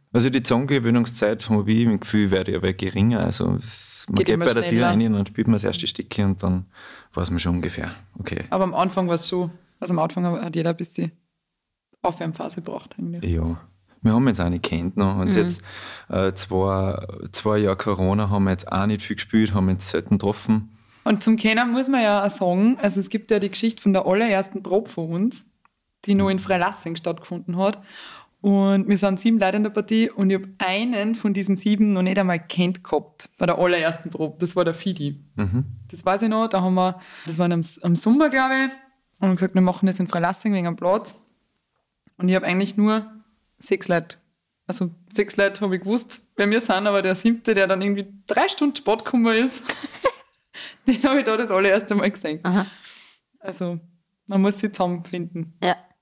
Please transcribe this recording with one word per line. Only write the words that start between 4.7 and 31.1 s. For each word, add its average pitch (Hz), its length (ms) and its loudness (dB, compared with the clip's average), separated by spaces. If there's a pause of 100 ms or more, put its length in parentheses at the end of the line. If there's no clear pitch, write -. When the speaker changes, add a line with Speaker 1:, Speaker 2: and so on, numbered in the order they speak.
Speaker 2:
schneller. 117 180 2
Speaker 1:
rein 113 180 4
und 110 80 2
dann 101 120 0
spielt - 200 -2
man 113 80 4
das 104 100 0
erste - 220 -4
Stückchen - 440 -4
und 95 120 -2
dann 92 240 0 (480)
weiß 87 160 -4
man 87 80 -2
schon 87 180 0
ungefähr, 87 360 -6 (260)
okay. - 320 -8
Speaker 2:
Aber 190 140 0
am 180 100 -4
Anfang 185 340 0
war's 170 200 -2
schon, 180 220 -2 (280)
also 175 160 -2
am 165 60 0
Anfang 165 240 -2 (180)
hat 170 140 -8
jeder 165 140 0
ein 165 60 -2
bisschen 170 360 -6 (920)
Aufwärmphase 165 600 -6
gebraucht - 360 -12
eigentlich. 170 340 -6
Speaker 1:
Ja. 82 280 -4 (420)
Wir 110 100 4
haben 123 140 4
uns 110 140 0
auch 87 80 0
nicht 87 160 -2
kennt 85 320 -4
noch. 98 240 0
Und 92 100 0
Speaker 3:
Mhm. 95 60 2
Speaker 1:
jetzt, 90 260 0 (460)
äh, 95 240 0
zwei, 95 760 -2 (260)
zwei 107 260 0
Jahre 95 180 2
Corona 98 540 0
haben 98 140 2
wir 95 80 2
jetzt - 200 -6
auch 95 140 0
nicht 107 180 -2
viel - 120 -6
gespielt, 110 380 2
haben 95 140 2
uns 92 220 -2
selten - 280 0
getroffen. 107 520 0 (340)
Speaker 2:
Und 214 180 0
zum 226 140 4
Kennen 220 360 2
muss 254 160 0
man 262 140 2
ja 208 240 2
auch 196 40 2
sagen, 196 500 2
also 196 200 0
es 175 100 -6
gibt 214 200 -6
ja 214 80 4
die 196 120 -2
Geschichte 226 320 -4
von 196 100 4
der 190 140 2
allerersten 196 560 2
Probe 190 260 0
von 165 220 -8
uns, 190 340 -2 (600)
die 202 80 4
noch 196 160 4
in 190 80 0
Freilassing 185 580 -2
stattgefunden 170 600 -6
hat. 196 200 0 (600)
Und 196 480 4
wir 202 80 4
sind 190 240 0
sieben 226 180 2
Leute 196 200 2
in 214 60 2
der 214 60 -2
Partie 220 400 0
und 196 200 2
ich 190 60 2
hab 190 120 -6 (180)
einen 214 480 0